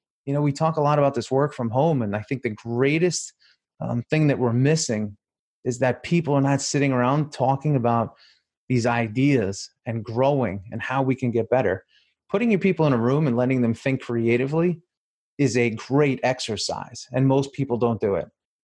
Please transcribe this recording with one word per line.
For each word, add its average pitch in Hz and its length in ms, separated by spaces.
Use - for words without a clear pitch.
You 139 80
know, 143 80
we 147 120
talk 160 260
a 151 40
lot 147 160
about 139 140
this 120 180
work 143 220
from 117 160
home, 135 320
and 101 160
I 107 60
think 131 200
the 117 80
greatest, 139 840
um, 120 280
thing 156 200
that 123 100
we're 117 160
missing 123 640
is 123 140
that 127 220
people 165 300
are 139 80
not 139 220
sitting 139 300
around 135 380
talking 135 460
about 117 380
these 120 160
ideas 117 800
and 113 180
growing 113 720
and 117 80
how 131 220
we 131 120
can 123 160
get 113 200
better. 107 340
Putting 233 220
your 196 80
people 170 300
in 139 40
a 120 60
room 135 300
and 117 80
letting 127 260
them 113 100
think 131 300
creatively 135 800
is 127 180
a 120 140
great 131 540
exercise, - 880
and 131 140
most 135 260
people 131 240
don't 113 240
do 98 160
it. 78 100